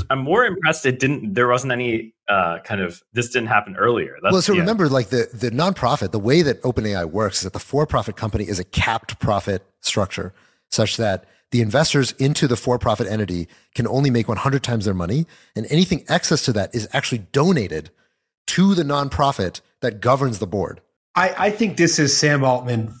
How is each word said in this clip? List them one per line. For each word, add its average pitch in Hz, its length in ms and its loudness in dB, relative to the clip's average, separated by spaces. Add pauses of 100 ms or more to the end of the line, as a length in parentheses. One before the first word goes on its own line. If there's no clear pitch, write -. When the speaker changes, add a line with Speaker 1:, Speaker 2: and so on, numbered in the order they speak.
(120)
Speaker 1:
I'm 135 80 0
more 185 260 2
impressed 160 400 -2
it 123 140 2
didn't, 131 340 -2
there 123 140 2
wasn't 123 260 0
any, 113 400 -4 (140)
uh, 87 320 0
kind 101 220 -6
of, 87 200 -6 (120)
this 117 160 -2
didn't 117 180 -2
happen 104 300 0
earlier. 104 440 0
That's, 95 100 2
Speaker 2:
Well, 185 120 4
so 202 100 2
Speaker 1:
yeah. 180 60 2
Speaker 2:
remember, 185 300 2
like, 127 200 0
the, 120 240 0
the 120 160 -4
nonprofit, 127 640 0
the 110 80 -2
way 139 240 4
that 131 180 0
OpenAI 104 480 -2
works 98 280 -2
is - 60 -4
that 92 100 -8
the - 60 -8
for-profit 135 560 -2
company 104 320 -4
is 95 120 -4
a 90 40 -6
capped - 560 -4
profit 101 460 -2 (160)
structure 95 520 -4 (360)
such - 280 0
that 101 280 -2 (260)
the 120 100 2
investors 131 520 2
into 139 340 2
the 120 80 2
for-profit 120 520 0
entity 95 400 -4 (280)
can 117 120 0
only 135 220 2
make 117 180 2
one 113 80 -2
hundred 135 280 0
times 113 220 -2
their 98 100 0
money, 98 300 -2 (300)
and 110 140 -6
anything 165 400 2
excess 170 340 0
to 131 100 0
that 98 200 -2
is 110 180 -6
actually 127 280 -2 (120)
donated 120 600 0 (560)
to 196 280 4
the 170 80 2
nonprofit 139 800 0 (200)
that 107 200 -4
governs 127 380 2
the 107 80 -4
board. 95 340 -6 (340)
Speaker 3:
I, 180 220 2
I 202 140 2
think 214 260 -2
this 170 200 4
is 147 200 2
Sam 147 260 2
Altman 123 580 0